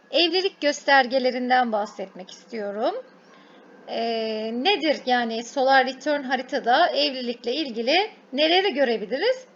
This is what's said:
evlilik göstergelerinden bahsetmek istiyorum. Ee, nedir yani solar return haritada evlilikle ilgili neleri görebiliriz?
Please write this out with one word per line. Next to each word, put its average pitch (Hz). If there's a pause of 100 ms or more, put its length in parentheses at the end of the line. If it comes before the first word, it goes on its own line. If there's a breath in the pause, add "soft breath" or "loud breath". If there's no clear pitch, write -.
(120)
evlilik 349
göstergelerinden 254
bahsetmek 196
istiyorum. 226 (840 loud breath)
Ee, 220
nedir 277
yani 240
solar 262
return 277
haritada 262
evlilikle 254
ilgili 285 (220)
neleri 349
görebiliriz? 262 (100)